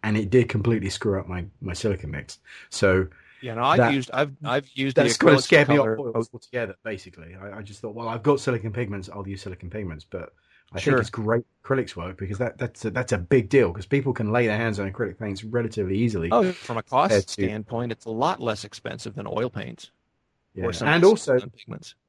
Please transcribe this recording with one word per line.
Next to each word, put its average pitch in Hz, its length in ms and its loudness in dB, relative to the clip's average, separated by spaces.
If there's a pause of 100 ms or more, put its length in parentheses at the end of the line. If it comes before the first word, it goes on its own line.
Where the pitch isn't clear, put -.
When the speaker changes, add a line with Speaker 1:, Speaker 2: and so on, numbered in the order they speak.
Speaker 1:
and 107 120 2
it 104 140 0
did 120 180 6
completely 107 400 0
screw 98 320 -2
up 85 80 -12
my, 90 160 -6 (160)
my 90 140 -6
silicone 95 380 -4
mix. - 260 -12 (320)
So 92 360 4 (360)
Speaker 2:
Yeah, 123 120 -8
no, 117 100 -4
I've 151 140 4
Speaker 1:
that, 120 140 6
Speaker 2:
used, 135 220 -2
I've, 143 180 0 (100)
I've 139 320 -2
used 135 220 0
Speaker 1:
that's 117 220 4
Speaker 2:
the - 60 2
Speaker 1:
kind 160 120 10
of 131 40 4
Speaker 2:
acrylics - 40 -4
Speaker 1:
scared 156 240 6
me 147 100 6
off 135 60 4 (120)
Speaker 2:
color 117 200 -4
Speaker 1:
oils 113 160 -2
altogether, 113 500 -8
basically. 90 520 -12
I, 98 240 -14
I 107 40 -12
just 104 180 -16
thought, 107 140 -10
"Well, 117 140 -8
I've 113 140 -6
got 143 180 4
silicone 110 320 -2
pigments, 101 400 -6
I'll 98 160 -10
use 98 140 -10
silicone 90 280 -12
pigments." 90 380 -10
But - 240 -10 (400)
I 95 80 -6
Speaker 2:
Sure. 139 140 2
Speaker 1:
think 127 80 4
it's 113 80 -6
great 117 340 -2 (180)
acrylics 131 320 -2
work, 87 220 -10
because 95 220 -8
that, 117 200 -4
that's - 280 -8
a, 107 40 -2
that's 123 220 -4
a 101 60 0
big 104 320 2
deal, 120 220 6
'cause 101 140 -10
people 135 280 0
can 107 180 -2
lay 120 140 2
their 107 100 0
hands 110 240 -2
on 98 100 -4
acrylic 101 280 -6
paints 104 260 -8
relatively 110 540 -2
easily. 104 340 0
Speaker 2:
Oh, 190 200 2
from 120 260 -8
a 110 40 -6
cost 147 280 2
Speaker 1:
compared 101 160 4
to - 60 -12
Speaker 2:
standpoint, 110 600 -4
it's - 140 -10
a 113 40 -8
lot 139 300 -2
less 110 240 -4
expensive - 500 -12
than 104 120 -10
oil 120 240 -2
paints - 400 -12 (640)
Speaker 1:
Yeah. 92 100 -8
Speaker 2:
or 92 80 -2
some 110 160 -2
Speaker 1:
And 170 160 6
also 190 360 6
Speaker 2:
pigments. - 540 -16 (140)